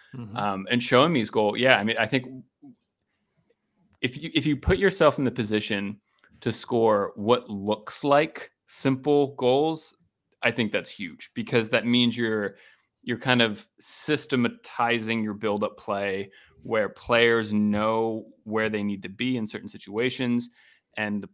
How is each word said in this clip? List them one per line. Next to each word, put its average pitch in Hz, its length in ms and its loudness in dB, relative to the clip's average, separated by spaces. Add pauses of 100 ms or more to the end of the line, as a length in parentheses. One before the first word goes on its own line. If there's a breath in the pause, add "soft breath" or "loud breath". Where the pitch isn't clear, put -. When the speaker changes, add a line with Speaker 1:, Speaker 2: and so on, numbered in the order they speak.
(140 soft breath)
Speaker 1:
Mm-hmm. 113 220 -12
Speaker 2:
Um, 98 340 -4
and 120 100 2
Shoami's 127 500 4
goal, 107 260 0
yeah, 120 220 2
I 101 60 -2
mean, 110 120 0
I 113 100 0
think 127 200 -2 (1700)
if 139 200 -4
you, 160 140 -10
if 147 120 2
you 147 100 2
put 180 220 2
yourself 175 400 4
in 139 60 0
the 120 60 2
position 104 680 -2 (400 soft breath)
to 117 120 -2
score 110 600 2
what 113 340 2
looks 104 540 -4
like 147 480 2 (160)
simple 139 720 0
goals, 147 600 0 (460)
I - 80 2
think 107 220 -2
that's 90 180 -2
huge - 440 -14
because 113 360 0
that 117 160 0
means 120 300 2
you're, 110 400 -2 (480 soft breath)
you're 120 120 -4
kind 127 240 2
of 107 240 2 (140)
systematizing 117 1400 -2
your 107 120 -4
build-up 104 420 -2
play, 98 560 -4 (340 soft breath)
where 107 220 0
players 117 640 2
know 110 720 0 (180)
where 110 240 -2
they 107 140 -2
need 101 220 -4
to 95 40 -8
be 123 280 -4
in 107 100 -4
certain 98 220 -12
situations, 120 840 -2 (460 soft breath)
and 104 260 -2
the 98 100 -14